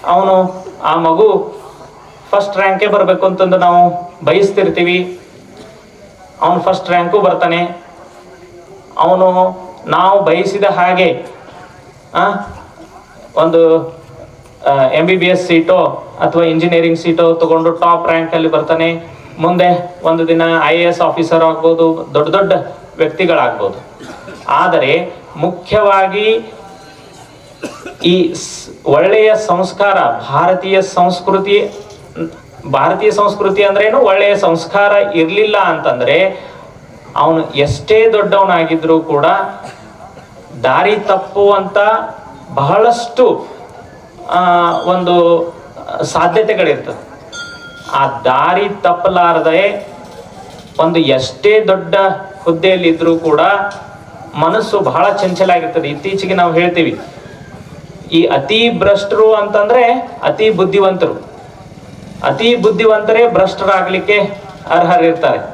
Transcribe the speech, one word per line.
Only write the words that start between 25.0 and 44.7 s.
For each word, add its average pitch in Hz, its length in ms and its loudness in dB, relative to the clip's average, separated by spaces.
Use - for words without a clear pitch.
ಮುಖ್ಯವಾಗಿ 202 1160 0
ಈ 180 300 2
ಸ್-, - 360 -14
ಒಳ್ಳೆಯ 214 500 4
ಸಂಸ್ಕಾರ, 190 640 0
ಭಾರತೀಯ 185 520 0
ಸಂಸ್ಕೃತಿ, 190 920 0
ಭಾರತೀಯ 185 380 0
ಸಂಸ್ಕೃತಿ 202 520 0
ಅಂದ್ರೇನು? 214 380 2
ಒಳ್ಳೆಯ 202 360 2
ಸಂಸ್ಕಾರ 196 560 0
ಇರ್ಲಿಲ್ಲ 202 680 2
ಅಂತಂದ್ರೆ 175 880 0
ಅವನು 156 340 0
ಎಷ್ಟೇ 220 600 2
ದೊಡ್ಡವನಾಗಿದ್ರೂ 170 880 2
ಕೂಡ 147 260 0
ದಾರಿ 175 340 2
ತಪ್ಪುವಂತ 202 800 0
ಬಹಳಷ್ಟು, 214 920 0
ಆ, 175 480 2